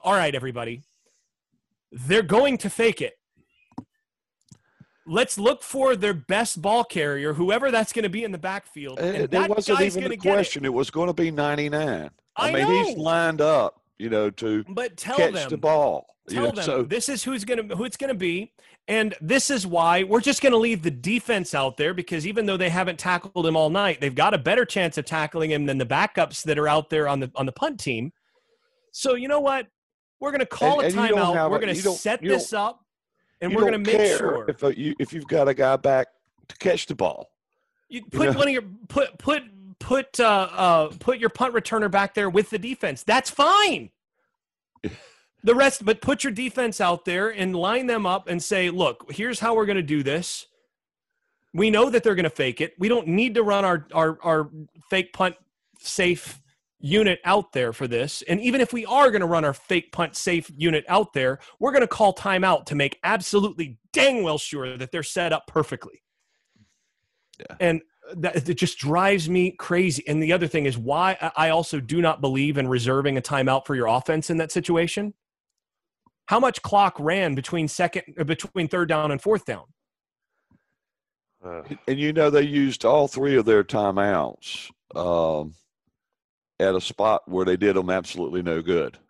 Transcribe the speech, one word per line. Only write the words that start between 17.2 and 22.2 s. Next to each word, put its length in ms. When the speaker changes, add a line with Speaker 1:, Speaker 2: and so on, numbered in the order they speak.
Speaker 1:
who's 220
gonna, 180
who 80
it's 140
gonna 160
be, 380
and 320
this 300
is 160
why 380
we're 160
just 220
gonna 140
leave 260
the 80
defense 640
out 220
there, 160
because 340